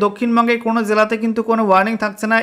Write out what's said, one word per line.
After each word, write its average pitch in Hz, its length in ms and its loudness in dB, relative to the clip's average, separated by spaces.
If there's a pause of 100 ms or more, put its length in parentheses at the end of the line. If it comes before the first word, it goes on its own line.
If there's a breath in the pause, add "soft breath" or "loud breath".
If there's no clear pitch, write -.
দক্ষিণবঙ্গে 233 540 0
কোনো 226 260 -2
জেলাতে 214 320 2
কিন্তু 226 260 -2
কোনো 226 220 0
ওয়ার্নিং 196 320 2
থাকছে 208 300 -4
না 226 160 2